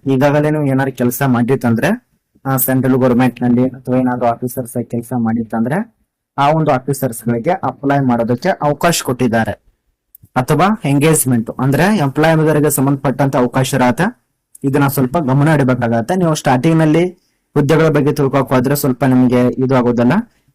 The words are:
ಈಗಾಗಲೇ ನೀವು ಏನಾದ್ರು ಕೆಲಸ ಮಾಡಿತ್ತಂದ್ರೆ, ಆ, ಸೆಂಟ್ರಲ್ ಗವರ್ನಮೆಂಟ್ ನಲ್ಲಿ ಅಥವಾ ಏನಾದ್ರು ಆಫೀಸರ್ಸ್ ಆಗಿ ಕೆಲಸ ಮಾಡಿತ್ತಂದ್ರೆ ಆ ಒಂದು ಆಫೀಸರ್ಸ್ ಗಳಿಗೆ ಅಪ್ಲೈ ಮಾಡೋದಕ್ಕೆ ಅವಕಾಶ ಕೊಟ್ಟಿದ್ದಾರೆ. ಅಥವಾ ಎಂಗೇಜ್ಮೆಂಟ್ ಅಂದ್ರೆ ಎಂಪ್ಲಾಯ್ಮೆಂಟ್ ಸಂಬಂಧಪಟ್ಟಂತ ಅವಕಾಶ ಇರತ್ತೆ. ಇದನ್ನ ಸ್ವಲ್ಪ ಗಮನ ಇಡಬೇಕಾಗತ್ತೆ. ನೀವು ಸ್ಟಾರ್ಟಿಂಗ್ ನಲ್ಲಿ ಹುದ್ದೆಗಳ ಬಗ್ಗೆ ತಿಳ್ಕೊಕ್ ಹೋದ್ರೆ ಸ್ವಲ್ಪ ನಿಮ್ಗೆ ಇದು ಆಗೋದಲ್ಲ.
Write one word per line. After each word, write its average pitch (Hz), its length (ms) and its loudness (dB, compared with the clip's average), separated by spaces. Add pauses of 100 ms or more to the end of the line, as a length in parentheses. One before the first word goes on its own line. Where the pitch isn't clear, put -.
(120)
ಈಗಾಗಲೇ 147 380 2
ನೀವು 151 160 0
ಏನಾದ್ರು 135 300 0
ಕೆಲಸ 123 300 -2
ಮಾಡಿತ್ತಂದ್ರೆ, 123 800 0 (380)
ಆ, 135 120 -2
ಸೆಂಟ್ರಲ್ 131 380 0
ಗವರ್ನಮೆಂಟ್ 123 460 0
ನಲ್ಲಿ 123 220 2
ಅಥವಾ 127 340 -4
ಏನಾದ್ರು 123 280 -2
ಆಫೀಸರ್ಸ್ 120 520 -4
ಆಗಿ 117 80 -6
ಕೆಲಸ 117 320 -8
ಮಾಡಿತ್ತಂದ್ರೆ 117 800 -4 (420)
ಆ 143 140 2
ಒಂದು 156 200 0
ಆಫೀಸರ್ಸ್ 131 520 -4
ಗಳಿಗೆ 120 280 -2
ಅಪ್ಲೈ 139 480 -2
ಮಾಡೋದಕ್ಕೆ 120 500 0
ಅವಕಾಶ 151 560 -2
ಕೊಟ್ಟಿದ್ದಾರೆ. 113 460 -2 (840)
ಅಥವಾ 156 500 0
ಎಂಗೇಜ್ಮೆಂಟ್ 139 760 0
ಅಂದ್ರೆ 147 380 0
ಎಂಪ್ಲಾಯ್ಮೆಂಟ್ 156 760 2
ಸಂಬಂಧಪಟ್ಟಂತ 139 640 -2
ಅವಕಾಶ 127 380 0
ಇರತ್ತೆ. 131 540 -2 (360)
ಇದನ್ನ 139 240 0
ಸ್ವಲ್ಪ 135 300 -2
ಗಮನ 143 300 0
ಇಡಬೇಕಾಗತ್ತೆ. 123 680 0
ನೀವು 170 200 0
ಸ್ಟಾರ್ಟಿಂಗ್ 151 420 0
ನಲ್ಲಿ 160 280 2 (480)
ಹುದ್ದೆಗಳ 151 340 2
ಬಗ್ಗೆ 147 260 0
ತಿಳ್ಕೊಕ್ 139 400 -2
ಹೋದ್ರೆ 127 220 0
ಸ್ವಲ್ಪ 139 300 -2
ನಿಮ್ಗೆ 127 420 4
ಇದು 131 280 0
ಆಗೋದಲ್ಲ. 120 380 2 (420)